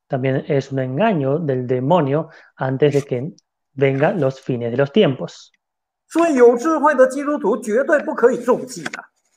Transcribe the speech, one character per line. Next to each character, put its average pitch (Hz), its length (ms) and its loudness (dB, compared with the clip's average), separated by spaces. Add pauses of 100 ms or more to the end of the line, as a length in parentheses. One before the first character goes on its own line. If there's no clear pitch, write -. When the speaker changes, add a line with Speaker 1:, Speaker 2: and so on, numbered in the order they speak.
Speaker 1:
También 131 380 -2
es 139 240 -2
un 135 80 -4
engaño 139 580 -2
del 131 300 -4
demonio 143 640 0 (280)
antes 135 360 0
de 139 100 2
que 135 320 -8 (400)
vengan 139 440 0
los 135 220 -2
fines 120 300 -6
de 120 60 -4
los 139 140 0
tiempos. - 600 0 (560)
Speaker 2:
所 339 200 0
以 302 80 0
有 247 220 6
智 311 220 -2
慧 302 160 2
的 254 120 6
基 269 160 -6
督 294 140 -4
徒 247 200 0
绝 220 280 -2
对 311 140 2
不 294 140 -6
可 254 180 4
以 220 120 -4
中 226 220 0
计 - 180 -16
的。 - 200 -12 (340)